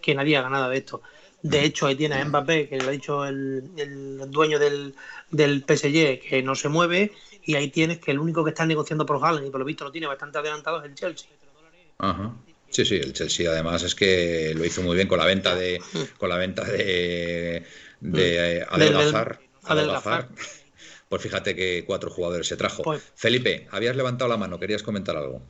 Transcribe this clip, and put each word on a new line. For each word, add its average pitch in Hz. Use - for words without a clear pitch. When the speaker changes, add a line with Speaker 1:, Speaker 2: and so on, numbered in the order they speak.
Speaker 1:
que 147
nadie 143
haga 127
nada 135
de 131
esto. -
De 151
Speaker 2:
Ujú. 151
Speaker 1:
hecho, -
ahí 135
tienes 147
a 143
Mbappé, 147
que 135
lo 131
ha 139
dicho 143
el, 135
el 135
dueño 156
del, 143
del 143
P 156
S 143
G, 147
que 135
no 131
se 143
mueve, 175
y 156
ahí 143
tienes 165
que -
el 139
único 165
que 156
está 160
negociando 156
por 147
Haaland, 156
y 139
por 135
lo 131
visto 151
lo 139
tiene 160
bastante 143
adelantado, 151
es 147
el 143
Chelsea. -
Speaker 2:
Ajá. 98
Sí, 113
sí, 101
el -
Chelsea 85
además 82
es 87
que 85
lo 80
hizo 87
muy 87
bien 95
con 92
la 80
venta 95
de, 90
con 98
la 87
venta 92
de, 101
de, 87
Speaker 1:
Mm. 78
Speaker 2:
eh, -
Speaker 1:
Del, 85
del 87
Speaker 2:
Adelgazar, 147
Speaker 1:
Adelgazar. 151
Speaker 2:
Adelgazar. -
Pues 95
fíjate 95
que 90
cuatro 90
jugadores 87
se 85
trajo. -
Speaker 1:
Pues 151
Speaker 2:
Felipe, 117
habías 117
levantado 127
la 117
mano, 92
querías 104
comentar 95
algo. 65